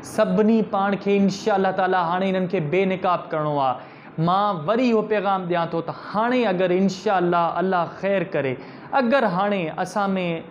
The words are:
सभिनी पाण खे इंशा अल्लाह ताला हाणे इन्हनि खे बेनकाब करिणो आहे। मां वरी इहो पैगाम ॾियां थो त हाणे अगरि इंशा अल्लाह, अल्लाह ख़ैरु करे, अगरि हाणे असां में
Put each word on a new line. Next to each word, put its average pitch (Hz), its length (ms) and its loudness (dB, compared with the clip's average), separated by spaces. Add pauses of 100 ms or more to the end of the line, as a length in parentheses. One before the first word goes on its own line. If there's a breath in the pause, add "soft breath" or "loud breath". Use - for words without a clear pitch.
सभिनी 214 580 2
पाण 196 340 0
खे 202 200 0
इंशा 196 380 2
अल्लाह 190 180 2
ताला 185 300 0
हाणे 180 280 0
इन्हनि 185 180 0
खे 185 120 -2
बेनकाब 180 720 0
करिणो 151 260 0
आहे। 131 360 -2 (320 loud breath)
मां 196 280 2
वरी 214 360 0
इहो 220 120 4
पैगाम 196 460 0
ॾियां 170 200 0
थो 165 140 -4
त 160 80 -6
हाणे 233 540 -2
अगरि 185 340 2
इंशा 196 360 0
अल्लाह, 175 340 2
अल्लाह 175 380 0
ख़ैरु 190 480 -2
करे, 135 240 0 (360 loud breath)
अगरि 254 320 2
हाणे 190 420 0
असां 185 400 -4
में 180 440 -2